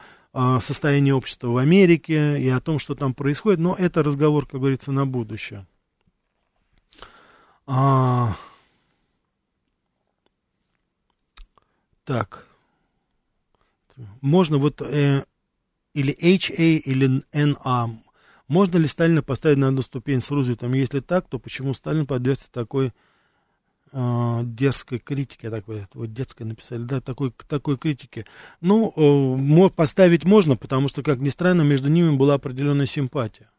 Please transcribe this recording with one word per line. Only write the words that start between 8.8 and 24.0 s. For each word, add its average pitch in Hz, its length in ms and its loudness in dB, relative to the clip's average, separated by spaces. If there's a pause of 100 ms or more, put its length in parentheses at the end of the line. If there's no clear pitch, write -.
Так. - 420 -8 (1700)
Можно 151 380 2
вот... 147 220 -2
э... 143 440 0 (720)
Или 143 280 -2
H 180 300 2
A, 170 100 -2
или 135 680 2
N 147 320 0
A. 123 260 -2 (600)
Можно 180 280 2
ли 156 100 4
Сталина 165 340 2
поставить 139 360 0
на 135 100 2
одну 135 120 0
ступень 131 400 -4
с - 80 -8
Рузвельтом? 123 440 -2
Если 135 260 -2
так, 180 300 -4
то - 100 -8
почему 135 340 -8
Сталин 147 320 -4
подвергся 127 460 -4
такой, 131 420 -4 (1000)
э, 120 500 -2